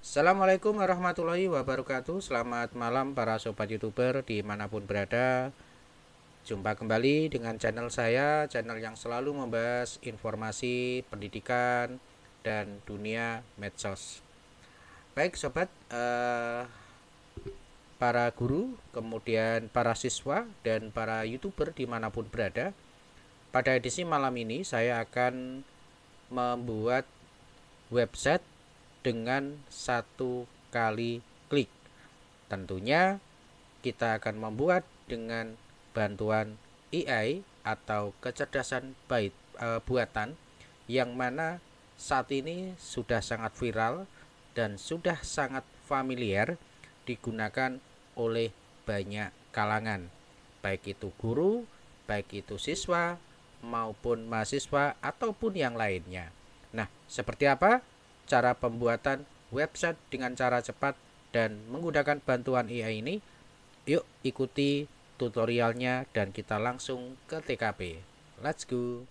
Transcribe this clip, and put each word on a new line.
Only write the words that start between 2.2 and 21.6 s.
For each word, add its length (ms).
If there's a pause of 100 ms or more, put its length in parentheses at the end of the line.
Selamat 560
malam 400
para 240
sobat 240
YouTuber 560
dimanapun 640
berada. 640 (960)
Jumpa 320
kembali 560
dengan 240
channel 320
saya, 560
channel 320
yang 160
selalu 400
membahas 720
informasi 1040
pendidikan 880 (480)
dan 400
dunia 560 (160)
medsos. 640 (960)
Baik 160
sobat, 400 (160)
eh, 720 (1400)
para 400
guru, 400 (160)
kemudian 800
para 240
siswa, 480 (160)
dan 320
para 320
YouTuber 480